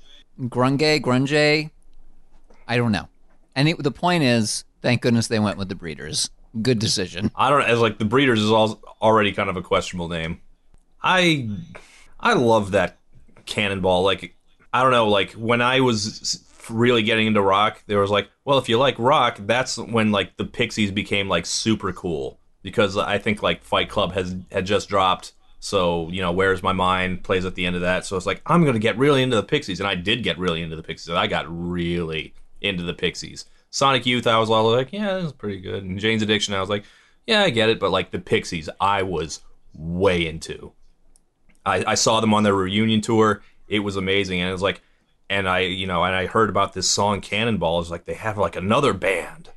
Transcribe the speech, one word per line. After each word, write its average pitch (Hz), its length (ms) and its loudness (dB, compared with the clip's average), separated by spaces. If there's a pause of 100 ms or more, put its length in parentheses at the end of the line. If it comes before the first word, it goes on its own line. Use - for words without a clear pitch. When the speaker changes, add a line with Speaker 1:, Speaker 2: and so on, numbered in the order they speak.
(400)
Speaker 1:
Grunge, 135 600 2
Grunge? 147 680 2 (1000)
I 117 100 0
don't 120 140 2
know. 78 160 -2 (480)
And 139 120 2
it, 156 160 -2
the 123 80 0
point 175 320 0
is, 117 400 2 (180)
thank 123 200 0
goodness 117 260 2
they 113 120 0
went 101 180 0
with 95 100 -6
the 98 80 -6
Breeders. 78 540 -8 (320)
Good 113 180 2
decision. 98 560 -2
Speaker 2:
I 123 140 2
don't, 143 140 4
as, 117 160 2
like, 110 180 2
the 110 80 -2
Breeders 120 360 4
is 107 80 2
al-, 110 320 2 (200)
already 107 320 4
kind 98 160 -2
of 92 80 -4
a 92 40 -6
questionable 90 460 -2
name. 82 320 -6 (640)
I, 160 460 0 (720)
I 233 140 0
love 113 380 2
that 92 280 0 (460)
Cannonball. 95 580 0
Like, 92 320 -2 (380)
I 123 100 2
don't 131 80 6
know, 117 180 4
like, 98 240 2
when 117 280 0
I 127 200 2
was 110 400 0
s-, - 480 -10
really 117 340 2
getting 110 240 2
into 107 140 4
rock, 98 460 2
there 104 120 0
was 98 100 2
like, 101 200 0 (160)
well, 135 120 4
if 127 120 -2
you 113 80 4
like 127 200 2
rock, 120 440 2
that's 117 360 -2
when, 110 340 0
like, 98 260 0
the 104 80 -4
Pixies 107 460 -2
became, 98 360 -2
like, 87 180 0
super 107 460 -2
cool, 76 480 -6 (240)
because 98 340 0
I 98 200 0
think, 104 240 -4
like, 87 220 -2
Fight 95 260 -2
Club 92 240 -2
has, 92 220 -4 (160)
had 95 140 -2
just 98 240 -2
dropped. 95 440 0 (260)
So, 85 500 -2
you 90 120 -6
know, 87 100 -2
Where's 95 320 2
My 95 100 0
Mind 92 500 0
plays 95 220 -2
at 90 100 -6
the 90 100 -4
end 90 100 -2
of 87 80 -4
that. 90 220 0
So 95 120 -4
it's 87 80 -4
like, 95 200 -4
I'm 170 200 4
gonna 120 140 2
get 104 180 0
really 135 240 4
into 127 140 0
the 101 80 2
Pixies. 98 360 -4
And 101 80 -2
I 98 80 -2
did 104 280 -2
get 85 160 -4
really 87 220 -2
into 80 140 -8
the 80 80 -14
Pixies. 80 260 -14
And 87 80 -2
I 104 100 0
got 82 200 -2
really 85 840 -4 (280)
into 92 220 -4
the 87 100 -6
Pixies. 80 520 -8 (240)
Sonic 135 360 0
Youth, 123 220 0
I 113 100 4
was 110 120 2
all 113 200 4
like, 127 220 0
"Yeah, 202 240 -4
this 180 100 -6
is 147 80 -8
pretty 98 280 -10
good." 98 220 -8
And 92 140 -6
Jane's 110 240 0
Addiction, 104 320 0
I 98 60 -2
was 95 100 -4
like, 104 140 -2 (420)
"Yeah, 214 180 2
I 180 60 2
get 113 200 2
it." 113 100 0
But, 92 120 0
like, 92 200 0
the 104 80 -6
Pixies, 90 500 -2 (100)
I 98 240 2
was 82 360 -6 (340)
way 87 540 0
into. - 460 -12 (920)
I, 98 260 0
I 107 40 2
saw 113 240 2
them 113 140 2
on 107 100 4
their 101 120 4
reunion 107 460 0
tour. 110 400 2 (260)
It 104 120 0
was 101 160 -4
amazing. 95 460 0
And 90 80 -2
it - 20 -4
was 92 100 -4
like, 95 200 -2 (480)
and 98 180 -2
I, 92 120 2
you 92 280 -2
know, 87 160 0
and 92 100 2
I 92 120 0
heard 110 240 2
about 98 240 0
this 92 160 -2
song 101 320 0
Cannonball. 101 580 0
It's 85 100 -6
like, 85 160 -10
they 85 100 -8
have, 107 220 -6
like, 95 200 -2
another 107 360 2
band. 90 640 -4